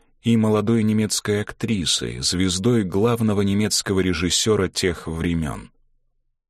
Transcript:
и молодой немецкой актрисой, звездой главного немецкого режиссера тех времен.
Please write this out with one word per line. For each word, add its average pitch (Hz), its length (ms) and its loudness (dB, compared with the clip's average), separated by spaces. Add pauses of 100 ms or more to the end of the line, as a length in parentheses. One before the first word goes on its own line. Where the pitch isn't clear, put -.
(220)
и 117 140 4
молодой 110 460 2
немецкой 107 580 0
актрисой, 82 800 -4
звездой 92 640 0
главного 104 580 0
немецкого 98 580 0
режиссера 90 680 0
тех - 380 -4
времен. 80 640 -4 (800)